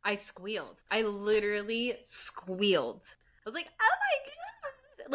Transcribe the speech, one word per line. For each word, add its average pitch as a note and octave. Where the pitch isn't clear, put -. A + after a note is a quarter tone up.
I G3+
squealed. G3+
I G#3+
literally G#3
squealed. F#3
I -
was A3
like, E4
Oh A4+
my D#5
God. C#5+